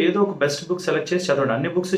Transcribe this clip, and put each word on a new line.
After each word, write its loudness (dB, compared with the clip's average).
ఏదో 2
ఒక -2
బెస్ట్ -2
బుక్ -4
సెలెక్ట్ -2
చేసి 0
చదవండి. 2
అన్ని -2
బుక్స్ -2